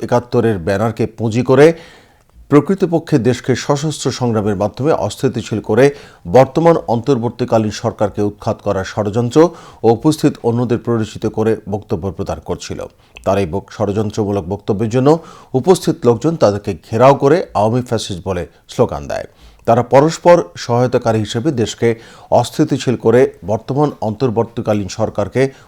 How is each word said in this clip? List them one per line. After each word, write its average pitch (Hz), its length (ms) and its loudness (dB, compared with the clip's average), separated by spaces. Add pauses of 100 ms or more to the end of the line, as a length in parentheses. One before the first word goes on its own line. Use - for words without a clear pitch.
একাত্তরের 117 580 0
ব্যানারকে 101 460 -2
পুঁজি 113 380 -4
করে 143 300 6 (760)
প্রকৃতপক্ষে 165 680 2
দেশকে 120 360 0
সশস্ত্র 143 560 -4
সংগ্রামের 107 440 -2
মাধ্যমে 101 360 -2
অস্থিতিশীল 107 680 -4
করে 120 320 2 (360)
বর্তমান 147 480 4 (120)
অন্তর্বর্তীকালীন 117 840 0
সরকারকে 104 500 -4
উৎখাত 104 400 -4
করার 95 240 -4
ষড়যন্ত্র 117 640 0 (340)
ও 113 60 2
উপস্থিত 147 440 2 (100)
অন্যদের 117 340 0
প্ররোচিত 113 480 -4
করে 110 320 0 (120)
বক্তব্য 98 420 -4
প্রদান 82 340 -8
করছিল। 90 420 -8 (360)
তার 98 140 0
এই 98 80 0
বক-, 90 260 -8
ষড়যন্ত্রমূলক 101 760 -2
বক্তব্যের 101 420 -4
জন্য 131 300 2 (340)
উপস্থিত 160 520 0
লোকজন 120 300 2
তাদেরকে 101 420 0 (140)
ঘেরাও 127 240 6
করে 139 380 2
আওয়ামী 110 280 0
ফ্যাসিস্ট 104 440 -6
বলে 87 220 -6 (200)
স্লোগান 82 400 -2
দেয়। - 180 -8 (400)
তারা 117 180 4
পরস্পর 160 600 4 (140)
সহায়তাকারী 120 640 0
হিসেবে 113 320 -4
দেশকে 117 440 -2 (360)
অস্থিতিশীল 127 640 0
করে 120 380 2 (120)
বর্তমান 131 460 -2 (100)
অন্তর্বর্তীকালীন 107 880 -2
সরকারকে 104 600 -4 (180)